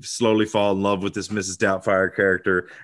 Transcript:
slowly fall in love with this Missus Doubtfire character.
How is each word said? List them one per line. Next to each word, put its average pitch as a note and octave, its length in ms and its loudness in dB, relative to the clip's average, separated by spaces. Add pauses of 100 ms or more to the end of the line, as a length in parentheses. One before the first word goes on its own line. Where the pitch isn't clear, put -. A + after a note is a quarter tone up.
slowly A2 460 2
fall G2+ 260 2
in G2 80 -2
love G2+ 220 0
with G2+ 100 -4
this F#2+ 180 -8
Missus F#2+ 240 -6
Doubtfire F#2+ 580 0
character. F#2 560 0 (140)